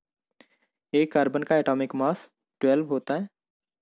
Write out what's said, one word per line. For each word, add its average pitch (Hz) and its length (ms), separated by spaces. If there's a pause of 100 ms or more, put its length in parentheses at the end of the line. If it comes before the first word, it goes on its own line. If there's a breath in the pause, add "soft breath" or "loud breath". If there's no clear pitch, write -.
(920 soft breath)
एक 156 180
कार्बन 143 320
का 160 140
एटॉमिक 135 380
मास 139 380 (260)
ट्वेल्व 139 260
होता 139 300
है, 196 140 (520)